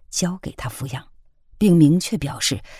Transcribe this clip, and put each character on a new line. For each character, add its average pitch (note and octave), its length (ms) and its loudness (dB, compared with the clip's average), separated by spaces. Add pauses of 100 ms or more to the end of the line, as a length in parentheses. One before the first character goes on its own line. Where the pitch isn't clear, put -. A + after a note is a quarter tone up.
(100)
交 F3+ 280 -4
给 - 140 -12
他 - 160 -12
抚 B2 240 -10
养， B2+ 120 -12 (520)
并 G3+ 180 4
明 D#3+ 240 6
确 - 180 -4
表 C#3+ 220 -8
示 - 240 -6 (180)